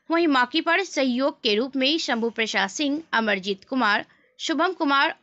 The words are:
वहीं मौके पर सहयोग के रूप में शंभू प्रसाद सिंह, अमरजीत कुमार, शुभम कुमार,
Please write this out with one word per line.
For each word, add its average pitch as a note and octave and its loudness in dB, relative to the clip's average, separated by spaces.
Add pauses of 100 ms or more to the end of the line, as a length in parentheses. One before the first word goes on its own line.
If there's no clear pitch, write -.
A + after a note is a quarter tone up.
वहीं E4+ 2
मौके C4+ 2
पर E4+ 2
सहयोग C4+ 0
के G#3+ 2
रूप B3+ -2
में C4+ 2
शंभू A#3 -2
प्रसाद G#3+ -2
सिंह, D4 -2 (120)
अमरजीत G3+ -2
कुमार, A3+ 0 (340)
शुभम E4 0
कुमार, C#4+ 0